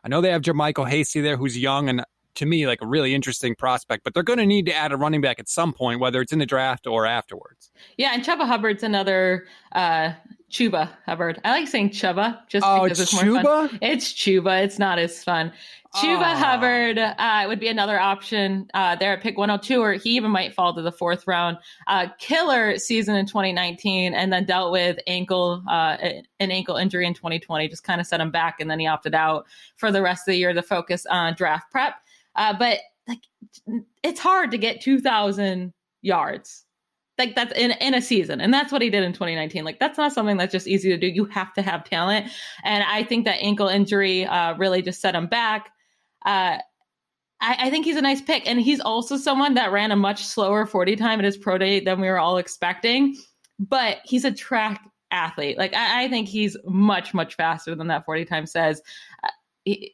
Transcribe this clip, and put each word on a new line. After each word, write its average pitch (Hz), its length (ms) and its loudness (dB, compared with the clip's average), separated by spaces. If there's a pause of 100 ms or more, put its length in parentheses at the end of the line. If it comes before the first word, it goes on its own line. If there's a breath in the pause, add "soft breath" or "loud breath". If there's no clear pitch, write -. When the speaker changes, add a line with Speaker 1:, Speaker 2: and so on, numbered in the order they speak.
Speaker 1:
I - 60 -12
know 151 140 2
they 185 80 4
have 170 100 2
Jermichael 147 480 0
Hasty 147 320 0
there, 147 160 0
who's 127 220 -2
young 139 320 0
and 123 120 0 (340)
to 147 100 -4
me, 156 200 2
like, 120 140 0
a 110 60 -8
really 135 260 2
interesting 127 440 -2
prospect, 127 480 -2
but 120 100 -6
they're 180 80 2
gonna 233 240 2
need 202 200 4
to 175 60 0
add 151 200 -2
a 139 40 -2
running 151 240 2
back 135 180 0
at 113 100 -16
some 165 260 0
point, 120 260 -2
whether 127 220 0
it's 123 100 -6
in 156 60 2
the 143 80 0
draft 131 400 0
or 113 180 2
afterwards. - 680 -4 (280 loud breath)
Speaker 2:
Yeah, 262 160 0
and 247 100 -4
Chuba 330 220 0
Hubbard's 220 380 0
another, 190 600 2 (260 loud breath)
uh, 165 400 0 (380)
Chuba 185 380 0 (160)
Hubbard. 165 400 -4
I 220 60 0
like 285 180 0
saying 202 220 0
Chuba 202 480 -2 (100)
just 196 180 0
Speaker 1:
Oh, 190 180 4
Speaker 2:
because 175 160 2
Speaker 1:
it's 180 120 0
Speaker 2:
it's 185 100 2
more 220 200 4
fun. 302 260 4
Speaker 1:
Chuba? 226 140 -12
Speaker 2:
It's 240 300 -2
Chuba. 190 520 2
It's 202 140 -4
not 190 200 2
as 170 240 -2
fun. 165 300 -2 (440 loud breath)
Chuba 339 380 2
Speaker 1:
Oh. - 20 -2
Speaker 2:
Hubbard, 247 600 2
uh, 214 500 0
would 220 100 -4
be 220 80 -4
another 208 320 0
option, 196 760 0
uh, 185 200 2
there 190 180 0
at 190 100 -4
pick 226 140 -4
one 208 140 2
oh 202 80 0
two, 254 220 0
or 208 140 2
he 214 160 -4
even 226 200 2
might 185 240 0
fall 175 180 2
to 170 100 -6
the 170 100 -2
fourth 175 340 -4
round. 175 320 0 (300 loud breath)
Uh, 185 180 2 (120)
killer 247 600 2
season 214 380 0
in 196 100 0
twenty 190 260 -2
nineteen, 180 640 -2
and 190 180 0
then 185 120 2
dealt 180 260 0
with 180 380 2
ankle, 180 600 -2
uh, 160 320 0
a-, - 220 -4 (160)
an 190 140 0
ankle 185 240 -2
injury 180 300 0
in 175 80 -2
twenty 165 260 -6
twenty, 156 260 -4
just 160 180 -12
kinda 175 200 -2
set 165 160 -2
him 160 100 -2
back, 165 300 -2
and 156 100 -6
then 160 80 -2
he 160 80 -2
opted 156 300 -2
out 156 300 0 (300 loud breath)
for 214 140 -2
the 196 100 2
rest 180 280 -2
of 190 40 4
the 180 60 2
year 180 140 2
to 170 100 0
focus 175 440 -4
on 170 280 0
draft 170 380 -2
prep. 269 220 0 (420 soft breath)
Uh, 208 200 2
but, 233 220 2 (300)
like, 233 100 -8 (840)
it's 339 160 -2
hard 359 320 2
to 240 60 -2
get 226 220 -2
two 262 200 4
thousand 202 720 0 (300)
yards. 156 640 -2 (540)
Like, 254 160 0
that's 240 180 -2
in, 240 200 2
in 269 200 0
a 247 80 2
season. 185 400 0
And 214 140 4
that's 285 180 0
what 269 80 2
he 240 80 2
did 202 140 2
in 180 100 0
twenty 170 220 -4
nineteen. 156 300 -4
Like, - 160 -6
that's 302 180 -2
not 294 140 2
something 208 240 0
that's 185 160 0
just 185 160 -2
easy 190 220 2
to 175 60 2
do. 175 120 0
You 185 160 0
have 196 300 -6
to 196 80 -2
have 170 200 -4
talent. 202 480 -2 (320 loud breath)
And 208 220 0
I 214 180 0
think 226 220 0
that 202 180 -2
ankle 202 240 2
injury, 196 580 2
uh, 170 300 0
really 185 260 2
just 180 200 -6
set 180 160 0
him 170 100 -2
back. 220 460 -2 (520)
Uh, 185 340 2 (840)
I, 233 180 0
I 254 120 0
think 311 140 0
he's 311 120 0
a 302 60 0
nice 269 200 2
pick. 311 240 -2
And 240 140 2
he's 262 200 2
also 233 360 -2
someone 277 380 2
that 220 180 2
ran 208 180 2
a 202 60 2
much 202 280 0
slower 208 420 0
forty 196 300 0
time 220 220 0
at 196 60 0
his 196 120 0
pro 185 220 0
day 190 220 2
than 185 200 0
we 190 80 0
were 185 100 2
all 175 200 4
expecting. 233 800 0 (420 loud breath)
But 226 460 0
he's 254 200 0
a 254 80 2
track 214 480 -2 (300)
athlete. 165 480 -4
Like, 214 160 -2
I, 233 300 0
I 262 40 -2
think 220 200 -2
he's 208 360 -2
much, 190 480 2
much 165 220 -2
faster 165 400 -2
than 160 140 -6
that 156 160 0
forty 160 200 -4
time 160 220 -6
says. 156 340 0 (440 loud breath)
Uh, - 40 -4 (380)
he, 202 280 -4